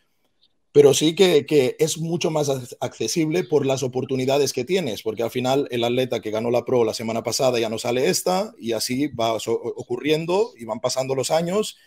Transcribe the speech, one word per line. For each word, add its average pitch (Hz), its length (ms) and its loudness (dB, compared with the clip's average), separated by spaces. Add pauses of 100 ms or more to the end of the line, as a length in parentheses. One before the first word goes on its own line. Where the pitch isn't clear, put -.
(720)
Pero - 240 8
sí 156 180 2
que, 160 320 6
que 131 320 4
es 156 220 0
mucho 165 320 -2
más 151 180 0
ac-, 131 300 -6
accesible 156 640 -2
por 147 200 2
las 135 200 0
oportunidades 131 680 0
que 127 120 -4
tienes, 160 380 -2
porque 107 180 -4
al 113 80 -2
final 131 400 0
el 120 140 -2
atleta 120 360 0
que 107 120 -6
ganó 110 180 -2
la 120 160 0
Pro 123 180 2
la 110 120 0
semana 113 260 -4
pasada 120 380 0
ya 113 100 -2
no 110 80 -4
sale 123 320 0
esta, 190 500 -2
y 113 120 -6
así 123 360 -2
va 113 320 -2
so-, 113 140 -2
ocurriendo, 151 1040 -2
y 117 80 -14
van 113 140 -6
pasando 131 340 -2
los 131 160 -2
años, 175 580 -2